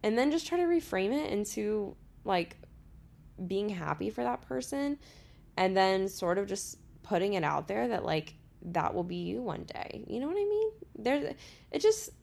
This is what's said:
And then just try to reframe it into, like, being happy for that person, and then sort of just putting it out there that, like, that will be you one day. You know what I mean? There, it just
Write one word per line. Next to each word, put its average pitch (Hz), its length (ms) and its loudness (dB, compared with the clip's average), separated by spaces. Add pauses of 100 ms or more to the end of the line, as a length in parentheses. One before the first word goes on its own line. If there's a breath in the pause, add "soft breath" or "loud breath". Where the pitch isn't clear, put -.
And 214 160 2
then 277 140 6
just 330 160 0
try 349 100 0
to 359 60 4
reframe 262 500 2
it 302 180 0
into, 208 640 -2 (280)
like, 180 340 0 (880)
being 196 240 -2
happy 170 400 -2
for 240 140 -4
that 240 180 -2
person, 277 560 -2 (580 loud breath)
and 190 220 4
then 190 300 4
sort 185 300 0
of 196 100 0
just - 300 -6 (260)
putting 202 300 2
it 180 100 2
out 147 240 0
there 220 220 0
that, 220 140 0
like, 156 300 -2 (280)
that 170 320 0
will 175 100 0
be 180 140 -4
you 180 240 -4
one - 220 -6
day. - 440 -10
You 226 120 -4
know 269 80 -4
what 359 100 -2
I 403 80 0
mean? 427 260 2 (260)
There, 269 380 0 (360 loud breath)
it 294 80 -2
just 427 300 4 (140)